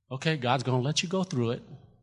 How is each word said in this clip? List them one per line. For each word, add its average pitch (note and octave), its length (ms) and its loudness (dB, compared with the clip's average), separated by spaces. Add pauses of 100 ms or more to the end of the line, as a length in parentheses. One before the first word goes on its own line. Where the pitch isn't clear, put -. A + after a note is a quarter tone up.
(120)
Okay, D#3 260 0
God's B2 260 2
gonna B2+ 180 2
let D3+ 220 0
you F3 60 -6
go F#3+ 140 0
through A#2+ 280 0
it. - 120 -4 (400)